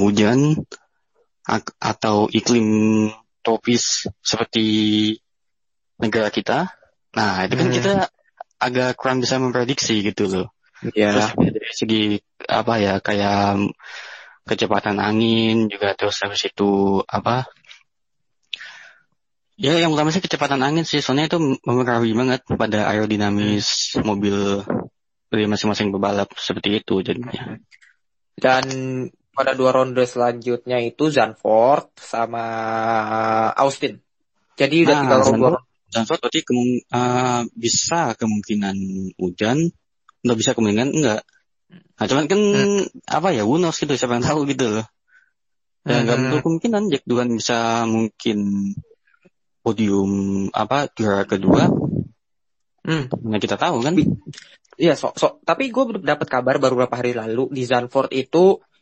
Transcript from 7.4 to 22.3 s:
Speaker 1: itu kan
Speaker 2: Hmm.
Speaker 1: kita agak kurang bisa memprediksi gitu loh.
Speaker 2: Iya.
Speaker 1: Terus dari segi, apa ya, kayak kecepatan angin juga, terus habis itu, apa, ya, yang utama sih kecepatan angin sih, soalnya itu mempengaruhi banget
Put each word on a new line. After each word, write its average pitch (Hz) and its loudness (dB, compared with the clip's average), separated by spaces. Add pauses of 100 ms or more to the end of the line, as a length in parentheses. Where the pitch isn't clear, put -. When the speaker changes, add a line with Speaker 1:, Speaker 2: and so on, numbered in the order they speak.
Speaker 1:
itu 104 -2
kan 127 0
Speaker 2:
Hmm. 123 0
Speaker 1:
kita 196 0 (640)
agak 127 0
kurang 131 -2
bisa 123 -2
memprediksi 123 0
gitu 101 -2
loh. 95 -4 (360)
Speaker 2:
Iya. 104 0 (200)
Speaker 1:
Terus - 0
dari - -8
segi, 110 0 (400)
apa 113 0
ya, 98 2
kayak 101 0 (720)
kecepatan 104 -2
angin 113 2
juga, 101 -2
terus - -4
habis 101 -4
itu, 98 0
apa, 117 -2 (2000)
ya, 165 0
yang 165 2
utama 151 2
sih 180 0
kecepatan 139 -2
angin 143 0
sih, 151 -2
soalnya 143 0
itu 175 0
mempengaruhi 123 0
banget 127 0